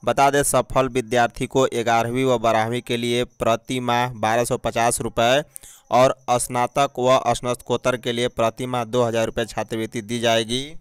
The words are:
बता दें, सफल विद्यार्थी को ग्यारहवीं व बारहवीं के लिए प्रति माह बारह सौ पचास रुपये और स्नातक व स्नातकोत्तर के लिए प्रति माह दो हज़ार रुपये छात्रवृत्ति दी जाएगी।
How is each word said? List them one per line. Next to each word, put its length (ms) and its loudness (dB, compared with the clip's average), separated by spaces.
बता 280 4
दें, 120 2
सफल 460 0
विद्यार्थी 580 -2
को 160 0
ग्यारहवीं 500 0
व 140 2
बारहवीं 440 0
के 140 -4
लिए 260 -2
प्रति 460 -2
माह 340 -2
बारह 300 0
सौ 140 -2
पचास 420 -2
रुपये 420 0
और 220 6
स्नातक 680 -2
व 360 4
स्नातकोत्तर 640 -2
के 160 -6
लिए 180 -2
प्रति 360 -2
माह 200 -2
दो 180 2
हज़ार 220 0
रुपये 200 -4
छात्रवृत्ति 560 -6
दी 180 -6
जाएगी। 420 0